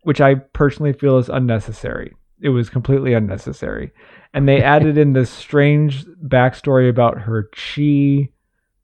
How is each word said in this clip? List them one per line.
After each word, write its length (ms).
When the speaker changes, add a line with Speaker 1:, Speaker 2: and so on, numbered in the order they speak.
Speaker 1:
which 180
I 160
personally 560
feel 260
is 100
unnecessary. 840
It 100
was 200
completely 420
unnecessary. 800
And 140
they 140
Speaker 2:
<laughs> 120
Speaker 1:
added 240
in 160
this 160
strange 760
backstory 840
about 340
her 320
chi 720